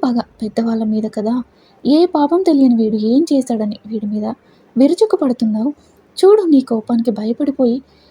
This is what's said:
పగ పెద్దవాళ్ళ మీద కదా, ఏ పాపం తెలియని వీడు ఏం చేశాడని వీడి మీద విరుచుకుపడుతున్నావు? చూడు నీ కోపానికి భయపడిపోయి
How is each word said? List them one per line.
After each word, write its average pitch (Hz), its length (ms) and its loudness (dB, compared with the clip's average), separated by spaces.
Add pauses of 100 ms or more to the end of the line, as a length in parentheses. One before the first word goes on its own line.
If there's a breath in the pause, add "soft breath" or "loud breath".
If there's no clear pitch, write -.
పగ 240 160 0 (220)
పెద్దవాళ్ళ 226 420 -4
మీద 214 200 -2 (100)
కదా, 233 300 -4 (420 soft breath)
ఏ 311 200 4
పాపం 330 380 0
తెలియని 269 320 4
వీడు 220 200 0
ఏం 233 380 0
చేశాడని 220 440 -2 (100)
వీడి 220 180 -8
మీద 208 200 -6 (520 soft breath)
విరుచుకుపడుతున్నావు? 269 960 0 (440 soft breath)
చూడు 403 240 6
నీ 311 180 4
కోపానికి 233 520 -2
భయపడిపోయి 240 680 -2 (300 soft breath)